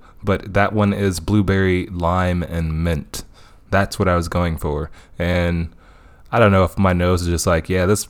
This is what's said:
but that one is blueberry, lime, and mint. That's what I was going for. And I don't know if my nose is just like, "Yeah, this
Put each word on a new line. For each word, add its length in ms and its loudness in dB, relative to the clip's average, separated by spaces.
but 300 -2
that 180 2
one 220 2
is 260 -2
blueberry, 680 0
lime, 560 -2
and 400 -4
mint. 420 -4
That's 280 0
what 80 2
I 80 4
was 140 -2
going 280 -2
for. 320 -6
And 500 -2
I 80 0
don't 140 6
know 100 6
if 140 -2
my 160 4
nose 300 2
is 40 -2
just 200 -2
like, 200 0
"Yeah, 180 0
this 240 0